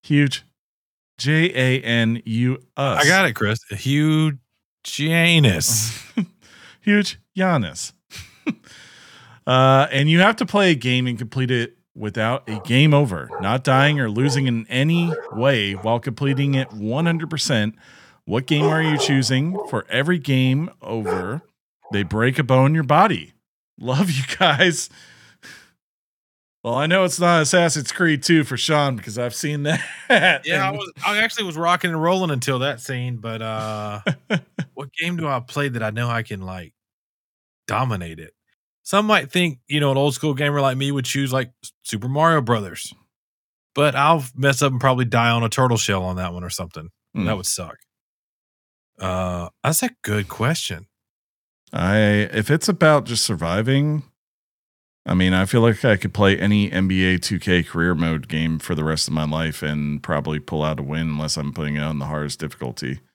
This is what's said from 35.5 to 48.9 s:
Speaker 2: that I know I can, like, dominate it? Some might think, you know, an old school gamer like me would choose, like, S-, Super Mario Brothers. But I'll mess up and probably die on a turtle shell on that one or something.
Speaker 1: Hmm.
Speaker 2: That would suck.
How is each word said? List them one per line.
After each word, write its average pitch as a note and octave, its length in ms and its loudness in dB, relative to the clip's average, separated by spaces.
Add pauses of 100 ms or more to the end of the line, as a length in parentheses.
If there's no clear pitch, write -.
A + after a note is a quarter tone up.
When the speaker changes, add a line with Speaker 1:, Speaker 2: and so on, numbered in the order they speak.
Speaker 2:
that A#2 140 -6
I G#2+ 80 -4
know A#2+ 180 -4
I A#2 140 -4
can, G2 180 -10
like, F#2 320 -12 (920)
dominate G2 540 -4
it? D#2+ 140 -20 (500)
Some G#3 220 2
might F#3 240 2
think, E3+ 380 -2
you D3 140 0
know, C#3+ 100 2
an C3 60 0
old C#3 160 2
school D3+ 200 -2
gamer C#3+ 280 0
like C3 160 2
me C#3 160 -2
would C3+ 100 -2
choose, C3+ 300 -2
like, B2+ 180 -2 (100)
S-, - 120 -18 (100)
Super G#2+ 240 -6
Mario D#3 320 4
Brothers. A2 540 -2 (840)
But C#3+ 200 2
I'll D3 280 4 (100)
mess C3+ 280 2
up C#3 100 2
and B2+ 80 -4
probably B2+ 240 2
die A#2 260 2
on A#2 140 2
a A2+ 60 0
turtle B2 260 2
shell F#2+ 300 -2
on F#2 100 -4
that F2+ 180 -6
one F2 120 -10
or F2+ 40 -10
something. E2+ 380 -10 (260)
Speaker 1:
Hmm. F#2 120 -2
Speaker 2:
That A2 100 0
would F2+ 100 -8
suck. - 300 -6 (1200)